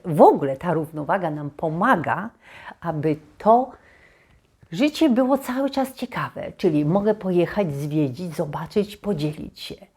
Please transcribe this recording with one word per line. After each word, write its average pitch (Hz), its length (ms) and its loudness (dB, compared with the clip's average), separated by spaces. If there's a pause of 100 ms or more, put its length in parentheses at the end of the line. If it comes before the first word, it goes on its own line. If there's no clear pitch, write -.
w 165 160 0
ogóle 160 360 6
ta 175 160 -4
równowaga 156 580 -2
nam 147 200 -6
pomaga, 170 800 0 (500)
aby 156 360 -2 (220)
to 240 320 4 (1000)
życie 277 380 2
było 262 280 4
cały 269 320 -4
czas 269 240 -4
ciekawe, - 640 -8
czyli 151 280 2
mogę 202 300 2
pojechać, 180 600 0
zwiedzić, 147 640 -4
zobaczyć, 170 600 -4
podzielić 151 640 -6
się. - 140 -14 (220)